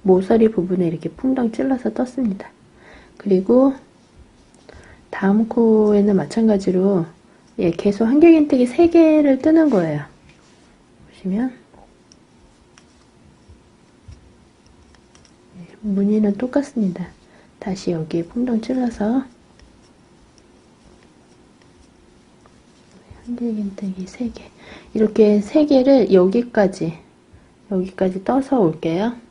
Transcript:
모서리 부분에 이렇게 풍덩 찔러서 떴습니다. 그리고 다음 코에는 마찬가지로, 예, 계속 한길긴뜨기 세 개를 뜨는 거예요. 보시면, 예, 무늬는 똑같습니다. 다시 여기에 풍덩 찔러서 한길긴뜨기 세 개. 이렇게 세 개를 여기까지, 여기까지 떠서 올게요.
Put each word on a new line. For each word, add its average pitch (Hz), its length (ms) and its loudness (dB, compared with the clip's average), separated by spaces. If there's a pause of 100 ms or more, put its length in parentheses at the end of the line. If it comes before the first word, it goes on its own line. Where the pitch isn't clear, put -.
모서리 208 480 2
부분에 185 380 -2
이렇게 165 220 -6
풍덩 262 420 -4
찔러서 254 420 -4
떴습니다. 240 560 -6 (680)
그리고 233 560 2 (1400)
다음 208 360 0
코에는 214 680 2
마찬가지로, 190 880 0 (540)
예, 180 120 0
계속 202 340 -2
한길긴뜨기 294 600 4
세 339 220 2
개를 311 520 4
뜨는 320 300 2
거예요. 160 320 -2 (1080)
보시면, 214 440 -6 (4000)
예, - 220 -20
무늬는 202 560 0
똑같습니다. 226 680 -4 (520)
다시 185 320 -8
여기에 165 320 -4
풍덩 233 380 -4
찔러서 247 640 -4 (4000)
한길긴뜨기 208 840 -8
세 233 240 -10
개. - 140 -20 (480)
이렇게 214 480 2
세 302 240 0
개를 262 480 4
여기까지, 190 840 0 (720)
여기까지 185 520 -4
떠서 269 360 -2
올게요. 170 540 -2 (180)